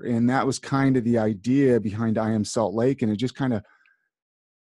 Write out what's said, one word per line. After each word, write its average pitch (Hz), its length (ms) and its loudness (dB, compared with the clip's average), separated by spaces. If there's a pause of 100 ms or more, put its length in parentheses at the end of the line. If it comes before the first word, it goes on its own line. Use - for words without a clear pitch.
And 120 240 2
that 123 160 2
was 131 120 -2
kind 135 380 0
of 120 80 0
the 117 140 2
idea 117 600 2
behind 107 380 -2
I 110 140 0
Am 107 160 0
Salt 107 280 -2
Lake. 123 280 0
And 107 100 0
it 104 40 -2
just 120 180 -4
kind 127 180 -4
of 104 100 -4 (1040)